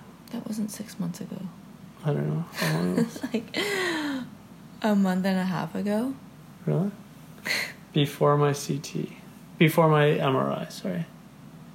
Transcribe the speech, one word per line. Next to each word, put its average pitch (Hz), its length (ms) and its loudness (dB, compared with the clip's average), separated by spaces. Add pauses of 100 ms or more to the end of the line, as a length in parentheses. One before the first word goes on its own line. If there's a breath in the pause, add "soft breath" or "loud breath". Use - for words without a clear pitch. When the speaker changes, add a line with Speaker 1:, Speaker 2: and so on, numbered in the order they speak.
(320 loud breath)
Speaker 1:
That 233 140 -8
wasn't 214 240 -4
six - 280 -12
months 175 220 -4
ago. - 160 -8 (680)
Speaker 2:
I 147 80 2
don't 147 160 0
know. 156 240 -2
How 156 220 -2
long 180 220 0
was 233 260 0
Speaker 1:
<laughs> - 100 -6
Like, - 240 -4 (1300 loud breath)
a 214 120 2
month 190 300 4
and 190 140 2
a 185 60 0
half 170 320 -4
ago? 208 360 0 (540)
Speaker 2:
Really? 160 240 2 (1000 loud breath)
Before 147 440 4
my 143 160 4
C 143 280 -4
T. - 380 -8 (380)
Before 160 320 6
my 151 220 6
M 143 240 2
R - 180 2
I, - 140 -6
sorry. 180 400 -6 (680)